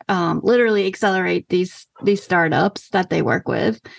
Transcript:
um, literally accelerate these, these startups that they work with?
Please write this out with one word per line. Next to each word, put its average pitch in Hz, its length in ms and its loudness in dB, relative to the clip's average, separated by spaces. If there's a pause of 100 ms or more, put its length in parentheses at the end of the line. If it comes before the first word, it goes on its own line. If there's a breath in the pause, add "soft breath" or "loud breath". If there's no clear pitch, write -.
um, 170 360 -2
literally 220 440 2
accelerate 190 640 -2
these, 180 360 -2 (160)
these 202 220 0
startups 170 680 0
that 190 220 -2
they 165 100 0
work - 260 -2
with? 131 340 -2 (160 loud breath)